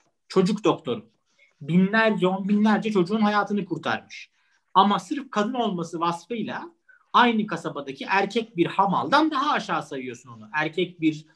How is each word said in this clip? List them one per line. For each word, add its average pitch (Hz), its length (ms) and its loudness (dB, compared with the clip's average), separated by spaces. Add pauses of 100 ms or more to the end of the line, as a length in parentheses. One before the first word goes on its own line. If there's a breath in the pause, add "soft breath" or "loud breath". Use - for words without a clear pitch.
(280)
çocuk 190 360 0
doktoru. 123 460 -2 (520)
Binlerce, 190 680 2
on 190 220 -2
binlerce 208 420 2
çocuğun 202 300 2
hayatını 208 440 0
kurtarmış. - 640 -6 (440)
Ama 196 260 4
sırf 277 320 -10
kadın 214 220 -2
olması 180 460 -4
vasfıyla 175 720 -6 (420 soft breath)
aynı 220 340 4
kasabadaki 143 640 -8
erkek 196 480 -2
bir 165 80 4
hamaldan 190 680 2
daha 294 200 -2
aşağı 180 320 -2
sayıyorsun 127 460 -12
onu. 110 240 -20
Erkek 156 480 -4
bir 156 240 0 (100)